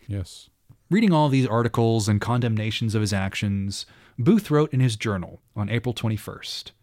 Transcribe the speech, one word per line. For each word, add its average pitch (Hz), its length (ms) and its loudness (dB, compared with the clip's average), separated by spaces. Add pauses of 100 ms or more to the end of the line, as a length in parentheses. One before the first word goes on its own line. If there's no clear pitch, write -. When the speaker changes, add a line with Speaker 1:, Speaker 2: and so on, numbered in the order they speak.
Speaker 1:
Yes. - 440 -10 (400)
Speaker 2:
Reading 202 240 4
all 151 160 4
these 131 160 4
articles 113 640 2
and 104 100 4
condemnations 113 760 -2
of 110 60 2
his 104 140 0
actions, 98 720 -4 (320)
Booth 170 320 2
wrote 151 240 2
in 127 60 2
his 120 160 2
journal 98 440 -4 (160)
on 107 140 -2
April 117 240 -4
twenty-first, - 800 -8 (100)